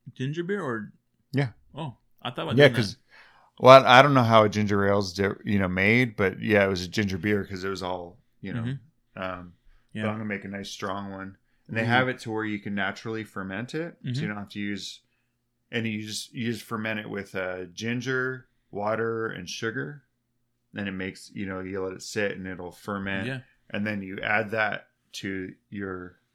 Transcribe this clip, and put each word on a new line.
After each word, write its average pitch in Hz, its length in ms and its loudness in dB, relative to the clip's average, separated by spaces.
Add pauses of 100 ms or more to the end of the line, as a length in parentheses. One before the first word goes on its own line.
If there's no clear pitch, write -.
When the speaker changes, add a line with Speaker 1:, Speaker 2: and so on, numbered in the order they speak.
(140)
Speaker 1:
Ginger 151 300 -6
beer 196 180 -4
or 117 300 -6 (400)
Speaker 2:
Yeah. 127 180 0 (240)
Speaker 1:
Oh, 131 220 -12 (260)
I 127 100 -8
thought 165 120 -6
about 151 140 -2
Speaker 2:
Yeah, 143 100 10
Speaker 1:
doing 123 60 4
that. 117 80 -6
Speaker 2:
'cause, 98 160 -4 (640)
well, 131 260 12
I 123 160 10
don't 143 120 8
know 127 100 6
how 113 200 8
a 107 60 4
ginger 101 380 2
ale's 101 260 2
di-, 98 160 0 (160)
you 101 140 2
know, 95 100 0
made, 107 460 2
but 98 260 0
yeah, 104 240 4
it - 20 4
was 92 160 -2
a 90 40 -8
ginger 95 300 -2
beer 101 280 0
'cause 92 180 -10
it 98 60 -4
was 95 140 -6
all, 90 340 -8 (240)
you 95 120 -10
know. 113 100 -6
Speaker 1:
Mm-hmm. - 580 -12
Speaker 2:
Um, 90 320 -10 (400)
Speaker 1:
Yeah. 107 100 -8
Speaker 2:
but 107 60 -2
I'm 107 60 -4
gonna 110 100 -8
make 98 180 -6
a 98 60 -12
nice 98 200 -10
strong 98 420 -8
one, 95 260 -14 (300)
and 113 100 -8
they 113 60 0
Speaker 1:
Ooh. - 20 -2
Speaker 2:
have 127 240 2
it 123 100 -6
to 117 120 -10
where 110 120 -4
you 104 160 -4
can 104 160 -8
naturally 101 480 -6
ferment 98 520 -10
it, 170 260 -8
so 143 80 -10
you 123 40 -4
Speaker 1:
Mm-hmm. 120 140 -4
Speaker 2:
don't 104 100 -6
have 101 120 -12
to 104 100 -12
use, 101 420 -8 (680)
and 117 160 -2
you 107 180 -6
just, - 280 -12
you 120 180 -4
just 107 120 -8
ferment 110 360 -6
it 110 100 -10
with, 101 260 -8
uh, 92 300 -6
ginger, 123 840 -6 (240)
water, 113 560 -4
and 90 220 -10
sugar. 135 540 -8 (680)
Then 101 140 -6
it 98 40 -6
makes, 92 420 -10
you 101 120 -8
know, 92 160 -8
you 95 220 -8
let 92 100 -6
it 90 80 -16
sit 101 340 -4
and 95 120 -10
it'll 90 260 -12
ferment, 98 540 -6
Speaker 1:
Yeah. 131 140 -8 (280)
Speaker 2:
and 104 180 -4
then 104 140 -4
you 95 180 -10
add 104 320 -2
that 107 380 -4 (240)
to 95 420 -8 (140)
your 92 500 -10 (160)